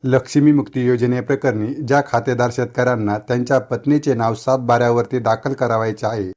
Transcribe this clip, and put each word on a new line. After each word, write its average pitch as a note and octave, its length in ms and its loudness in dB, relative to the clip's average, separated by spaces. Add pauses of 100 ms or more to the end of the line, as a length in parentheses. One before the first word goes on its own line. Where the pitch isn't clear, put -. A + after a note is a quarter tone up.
लक्ष्मी D3 480 2
मुक्ती B2+ 340 0
योजनेप्रकरणी B2 800 0
ज्या C#3+ 400 0
खातेदार B2 460 0
शेतकऱ्यांना A#2+ 640 -2
त्यांच्या B2 420 0
पत्नीचे C#3 540 0
नाव A2+ 200 0
सात C3 260 0
बाऱ्यावरती A#2+ 600 2
दाखल A#2 340 -2
करावायचे A2+ 540 -2
आहे G#2 300 -4